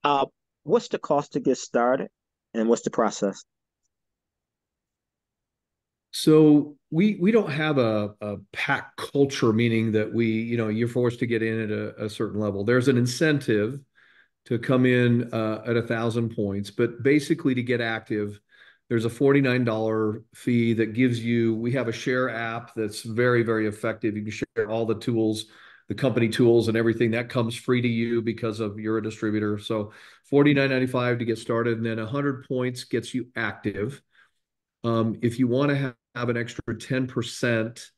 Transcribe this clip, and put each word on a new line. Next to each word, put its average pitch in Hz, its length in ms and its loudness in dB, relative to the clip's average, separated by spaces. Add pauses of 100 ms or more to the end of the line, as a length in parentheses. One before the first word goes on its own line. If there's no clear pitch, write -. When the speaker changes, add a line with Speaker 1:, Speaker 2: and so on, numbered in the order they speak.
Speaker 1:
Uh, 143 220 2 (380)
what's 226 260 0
the - 100 -4
cost 143 340 -2
to 147 60 -2
get 127 180 0
started, 123 520 0 (440)
and 113 140 0
what's 117 140 2
the - 80 -4
process? 101 560 -2 (2750)
Speaker 2:
So 151 600 6 (160)
we, 196 280 2
we 185 120 2
don't 202 200 2
have 151 280 0
a, 107 420 0
a 104 140 -6 (160)
pack - 460 -4
culture, 135 540 2
meaning 113 420 2
that 107 200 0
we, 113 140 2
you 113 300 -2
know, 113 100 -2
you're 113 200 -2
forced 120 320 -2
to 127 60 -2
get 113 160 0
in 113 180 -2
at 107 120 -4
a, 107 340 -6
a 110 40 -6
certain 104 300 -6
level. 101 240 -2
There's 123 240 2
an 127 100 4
incentive 123 840 0 (680)
to 117 140 -2
come 127 260 2
in, 123 480 4
uh, 110 320 -2
at 117 100 -2
a 113 60 2
thousand 113 540 -2
points, 101 340 -4
but 117 320 -2
basically 143 540 2
to 123 80 -2
get 120 180 -2
active, 110 580 -4 (500)
there's 117 160 0
a 117 40 0
forty-nine 135 540 4
dollar 110 580 0 (140)
fee 117 380 2
that 110 200 0
gives 120 300 2
you, 117 320 2
we 120 160 -4
have 123 160 -2
a 110 60 -4
share 127 360 -2
app 117 460 -8
that's 107 260 -6
very, 120 400 2
very 110 240 0
effective. 107 500 -4
You 107 60 -6
can 107 100 -8
share - 380 -4
all 113 160 -2
the 110 140 -2
tools, 110 460 -2 (420)
the 104 80 -6
company 117 340 2
tools 117 380 4
and 110 100 0
everything 113 340 2
that 120 180 -4
comes 117 260 -2
free 123 260 0
to 123 60 0
you 117 340 -2
because 113 380 -4
of 104 180 -6
you're 110 220 -2
a 104 40 -6
distributor. 107 540 -2
So 104 360 -6 (320)
forty-nine 139 440 4
ninety-five 127 480 0
to 117 80 -4
get 113 140 -2
started, 117 380 0
and 113 80 -4
then 113 120 -2
a 110 80 -6
hundred 139 420 -4
points 127 360 -4
gets - 320 -6
you 123 200 -4
active. 107 680 -6 (840)
Um, 113 380 0
if 120 180 0
you 127 80 4
wanna 139 280 2
have, 135 200 -4 (200)
have 120 120 -4
an 117 80 0
extra 117 420 -6
ten 131 300 -4
percent 117 920 -4